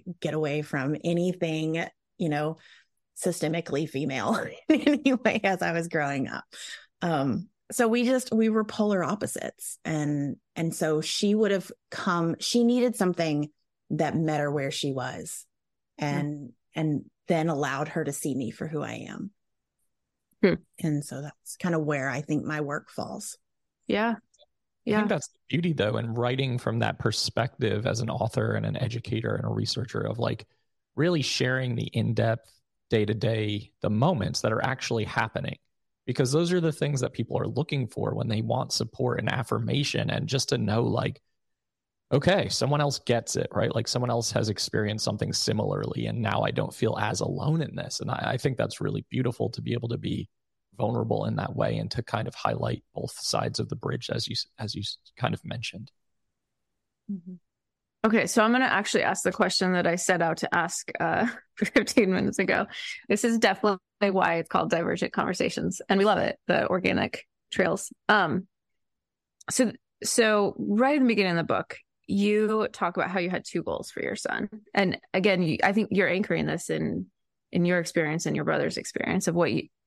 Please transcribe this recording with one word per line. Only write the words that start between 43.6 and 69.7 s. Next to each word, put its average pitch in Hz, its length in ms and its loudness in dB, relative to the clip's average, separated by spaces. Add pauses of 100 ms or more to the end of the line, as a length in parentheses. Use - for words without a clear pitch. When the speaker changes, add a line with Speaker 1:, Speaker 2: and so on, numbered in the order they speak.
Speaker 3:
Like, 113 140 -2
someone 123 220 0
else 117 220 0
has 110 180 2
experienced 107 540 -2
something - 280 -2
similarly, 57 720 0
and 55 140 -4
now 104 220 0
I 52 80 0
don't - 240 -2
feel 110 260 0
as 107 200 0
alone 143 420 0
in - 120 -8
this. - 260 -6
And - 100 -4
I, - 220 0
I 131 40 0
think 131 220 0
that's - 240 -2
really 104 260 -2
beautiful 120 420 0
to 113 120 -8
be 113 100 -2
able 117 160 -2
to 117 80 -4
be 101 320 -4 (480)
vulnerable 113 480 0
in 110 120 0
that - 200 -4
way - 220 2
and 110 140 -4
to 117 100 -4
kind 113 260 -2
of - 60 -8
highlight - 480 -2 (120)
both - 180 -6
sides - 460 -2
of 110 120 -2
the - 60 -6
bridge, - 340 -4
as - 180 -4
you 113 60 -6
s-, - 120 -4 (120)
as 110 160 -6
you 101 60 -8
s-, - 180 -8 (180)
kind - 160 -2
of - 100 -6
mentioned. 117 480 -10 (1200)
Speaker 1:
Mm-hmm. 180 240 -10 (720)
Speaker 2:
Okay, 214 220 4
so 214 160 4
I'm 226 100 6
gonna 262 120 4
actually 208 400 2
ask - 180 0
the 185 100 2
question 185 420 2
that 175 120 2
I 170 80 2
set 180 260 2
out 165 180 0
to - 160 -2
ask, 175 360 -2 (100)
uh, 170 280 2 (140)
<laughs> - 140 -20
fifteen 202 560 4
minutes - 260 0
ago. 190 280 2 (420)
This 208 160 2
is 233 140 2
definitely 202 400 2 (220)
why 190 340 2
it's 165 140 -2
called 165 220 0
Divergent 170 420 0
Conversations, - 760 -2
and 190 100 4
we 196 60 6
love 202 140 4
it, - 180 0 (100)
the - 200 2
organic - 600 0 (240)
trails. 180 420 0 (160)
Um, 190 400 2 (1000)
so, 247 220 4 (320)